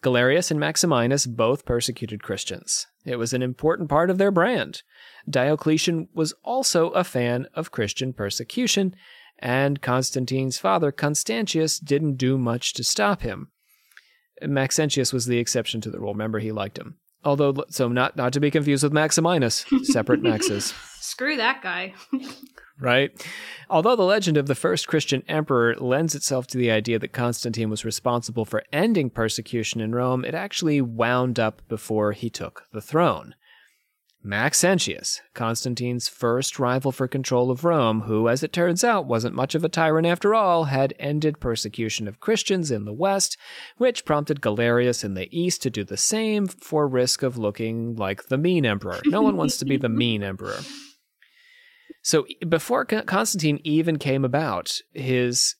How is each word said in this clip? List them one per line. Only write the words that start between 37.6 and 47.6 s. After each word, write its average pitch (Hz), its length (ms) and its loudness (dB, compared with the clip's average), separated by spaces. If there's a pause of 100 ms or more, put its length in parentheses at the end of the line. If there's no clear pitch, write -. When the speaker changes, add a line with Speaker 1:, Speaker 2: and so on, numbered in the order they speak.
Speaker 1:
Rome, 120 380 4
who, 110 260 2
as 131 140 2
it 156 100 -6
turns 175 320 2
out, 208 220 2
wasn't 117 280 -2
much 131 200 -2
of 160 100 0
a 165 40 2
tyrant 160 380 2
after 175 280 2
all, 180 300 4
had 135 340 0
ended 151 420 -2
persecution 110 680 -4
of 101 140 -12
Christians 190 500 0
in 104 140 -2
the 104 80 -8
West, 196 440 0 (420)
which 254 260 0
prompted 147 360 0
Galerius 120 640 2
in 98 100 -4
the 92 160 -6
East 170 320 -2
to 131 80 0
do 107 140 -4
the 98 120 -8
same 214 500 0
for 156 400 -2
risk 127 360 2
of 127 140 -2
looking 113 600 -2